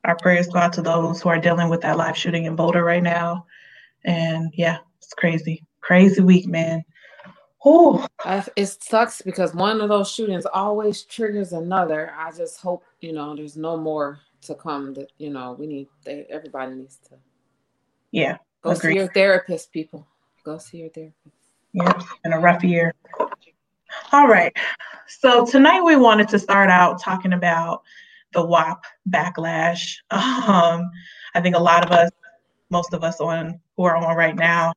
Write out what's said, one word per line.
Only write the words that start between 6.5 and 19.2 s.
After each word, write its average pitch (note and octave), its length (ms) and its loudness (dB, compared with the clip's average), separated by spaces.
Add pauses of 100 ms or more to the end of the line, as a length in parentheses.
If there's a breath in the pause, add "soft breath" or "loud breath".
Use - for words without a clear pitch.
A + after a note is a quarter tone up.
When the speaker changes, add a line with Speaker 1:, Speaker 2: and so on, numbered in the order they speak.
Speaker 1:
Whew. C#4+ 440 6 (180)
Speaker 2:
Uh, F#3+ 180 0 (140)
it G3+ 120 -2 (140)
sucks A3+ 380 -2
because F3+ 340 -4
one G#3+ 280 -2
of G#3 80 -2
those G3 200 0
shootings F#3+ 360 -6
always G#3 560 -4
triggers G#3 500 -8
another. E3 640 -4
I D#3+ 160 -12
just E3 260 -12
hope, F3+ 260 -10 (180)
you E3 100 -12
know, D3 240 -12
there's D3+ 220 -16
no E3 180 -8
more D3+ 440 -8 (220)
to D3 120 -16
come C#3 400 -12
that, C#3 240 -18
you D3+ 100 -14
know, B2+ 300 -14
we D3 80 -14
need, C#3 220 -14 (160)
they, C#3+ 260 -16
everybody C3 460 -14
needs C3 200 -20 (140)
to C3 60 -20 (920)
Speaker 1:
Yeah, - 280 -4 (240)
Speaker 2:
go E3+ 80 -6
Speaker 1:
agreed. F3 220 -2
Speaker 2:
see F#3+ 40 0
your F#3 160 -4
therapist, F#3 600 0